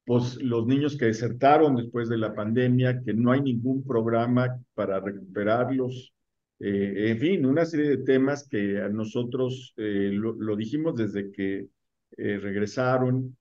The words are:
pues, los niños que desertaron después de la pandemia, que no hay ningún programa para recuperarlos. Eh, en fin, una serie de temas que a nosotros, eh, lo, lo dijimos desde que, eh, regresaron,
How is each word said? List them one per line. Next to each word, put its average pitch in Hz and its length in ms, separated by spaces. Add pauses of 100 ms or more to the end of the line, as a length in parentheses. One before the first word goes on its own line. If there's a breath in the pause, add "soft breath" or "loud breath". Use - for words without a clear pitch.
pues, 120 300
los 117 320
niños 143 300
que 123 80
desertaron 131 720
después 117 340
de 120 80
la 107 160
pandemia, 123 680
que 104 100
no 120 180
hay 139 100
ningún 131 420
programa 123 760 (140)
para 98 260
recuperarlos. 107 1120 (460)
Eh, 101 520
en 113 80
fin, 160 260
una 147 200
serie 151 240
de 135 80
temas 135 500
que 101 340
a 101 80
nosotros, 123 880
eh, 101 360
lo, 110 200
lo 107 220
dijimos 143 400
desde 101 360
que, 98 360 (500)
eh, 104 220
regresaron, 127 1000